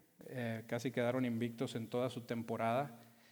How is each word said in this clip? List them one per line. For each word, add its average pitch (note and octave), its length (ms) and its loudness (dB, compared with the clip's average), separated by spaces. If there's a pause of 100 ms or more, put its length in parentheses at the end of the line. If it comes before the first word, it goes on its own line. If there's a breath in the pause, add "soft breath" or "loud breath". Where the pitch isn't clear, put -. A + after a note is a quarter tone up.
(260)
Eh, A#2 400 -2
casi A#2+ 240 0
quedaron B2 360 4
invictos A#2 480 0
en A2+ 140 -2
toda B2 200 2
su A#2+ 140 -6
temporada. A#2 840 0 (280 loud breath)